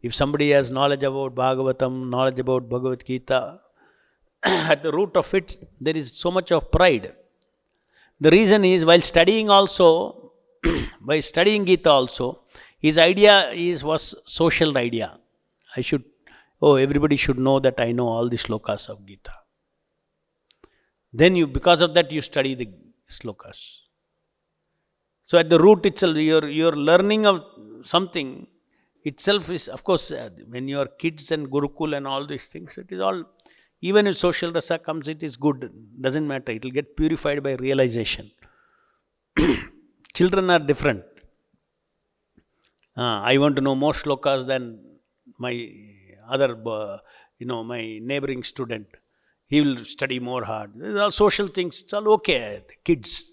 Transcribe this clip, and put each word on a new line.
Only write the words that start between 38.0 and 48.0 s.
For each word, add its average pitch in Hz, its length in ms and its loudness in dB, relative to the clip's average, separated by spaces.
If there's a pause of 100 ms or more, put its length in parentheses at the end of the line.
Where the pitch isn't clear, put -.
<clears throat> - 800 -4
Children 185 360 2
are 175 80 4
different. 139 460 -2 (1900)
Uh, 120 240 -4 (120)
I 139 60 4
want 143 180 2
to 135 60 -2
know 135 140 0
more 147 160 0
shlokas 139 540 -4
than 123 340 -6 (580)
my 120 320 -8 (580)
other, 131 280 -2 (100)
uh, 107 320 -8 (400)
you 117 80 -14
know, 117 180 -6
my 113 380 -10